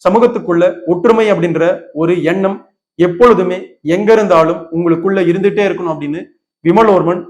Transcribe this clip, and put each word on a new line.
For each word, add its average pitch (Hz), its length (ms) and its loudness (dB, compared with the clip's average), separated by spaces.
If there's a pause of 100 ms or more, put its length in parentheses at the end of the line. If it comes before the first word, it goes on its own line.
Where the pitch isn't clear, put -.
சமூகத்துக்குள்ள 185 580 0 (240)
ஒற்றுமை 220 400 2
அப்படின்ற 170 340 -2 (320)
ஒரு 165 300 -2
எண்ணம் 190 340 -2 (420)
எப்பொழுதுமே 180 580 2 (280)
எங்க 190 260 0
இருந்தாலும் 175 500 2 (100)
உங்களுக்குள்ள 170 560 -2
இருந்துட்டே 196 380 0
இருக்கணும் 180 280 -4
அப்படின்னு 147 280 -8 (440)
விமல்வர்மன் 180 540 2 (100)